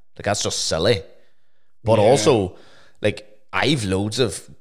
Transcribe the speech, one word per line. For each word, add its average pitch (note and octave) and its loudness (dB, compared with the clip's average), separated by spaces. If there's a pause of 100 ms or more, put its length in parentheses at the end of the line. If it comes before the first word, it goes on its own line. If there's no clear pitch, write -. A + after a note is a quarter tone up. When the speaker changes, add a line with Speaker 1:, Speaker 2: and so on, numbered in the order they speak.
(180)
Speaker 1:
Like, - -14
that's G2+ -2
just - -4
silly. F#2+ 0 (800)
But A2 4
Speaker 2:
Yeah. G2+ 4
Speaker 1:
also, A#2+ 2 (440)
like, - -6 (140)
I've A2 0
loads G2+ -2
of - -4 (100)